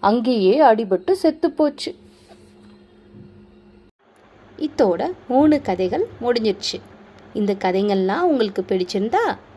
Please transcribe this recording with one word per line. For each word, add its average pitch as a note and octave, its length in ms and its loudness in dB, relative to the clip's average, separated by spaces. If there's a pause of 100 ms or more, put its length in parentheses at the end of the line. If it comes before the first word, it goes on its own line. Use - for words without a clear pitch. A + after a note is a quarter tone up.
அங்கேயே A3+ 600 2
அடிபட்டு A3 520 2
செத்து D#4+ 380 0
போச்சு. - 440 -2 (2750)
இத்தோட C4+ 540 0 (160)
மூணு D4 340 4
கதைகள் F#3+ 440 -2 (140)
முடிஞ்சிருச்சு. A3+ 600 -4 (520)
இந்த G#3 200 -2
கதைங்கள்லாம் G3 680 -2
உங்களுக்கு A#3 480 -2
பிடிச்சிருந்தா G3+ 500 -2 (380)